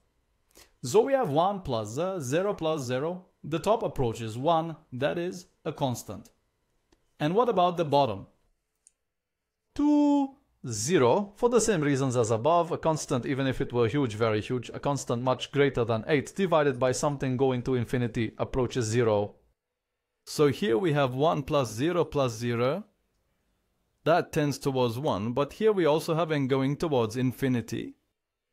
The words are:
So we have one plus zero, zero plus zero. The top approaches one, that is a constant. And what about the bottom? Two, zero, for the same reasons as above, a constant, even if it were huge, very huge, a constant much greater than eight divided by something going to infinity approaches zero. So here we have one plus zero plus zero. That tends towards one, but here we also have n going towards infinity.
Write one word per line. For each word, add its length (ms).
So 180
we 120
have 160
one 320
plus 280
zero, 300
zero 360
plus 260
zero. 440
The 160
top 240
approaches 520
one, 420
that 260
is 260
a 80
constant. 600
And 160
what 140
about 280
the 80
bottom? 420
Two, 600
zero, 680
for 140
the 120
same 200
reasons 360
as 140
above, 400
a 60
constant, 480
even 220
if 140
it 100
were 160
huge, 280
very 260
huge, 320
a 60
constant 420
much 300
greater 340
than 220
eight 280
divided 440
by 120
something 460
going 260
to 120
infinity 640
approaches 480
zero. 500
So 220
here 300
we 140
have 220
one 300
plus 280
zero 320
plus 300
zero. 500
That 300
tends 240
towards 420
one, 320
but 220
here 180
we 140
also 300
have 180
n 140
going 280
towards 400
infinity. 800